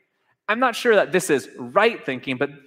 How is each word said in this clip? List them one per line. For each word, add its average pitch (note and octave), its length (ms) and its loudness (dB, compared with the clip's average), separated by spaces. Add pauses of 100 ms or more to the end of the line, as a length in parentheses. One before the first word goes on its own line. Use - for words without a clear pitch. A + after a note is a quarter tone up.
(480)
"I'm A3 120 -2
not A#3+ 160 0
sure A#3 180 2
that D3+ 160 4
this E3+ 200 0
is C3 260 0
right E3+ 480 0
thinking, C3 320 -6
but C#3+ 140 -4 (160)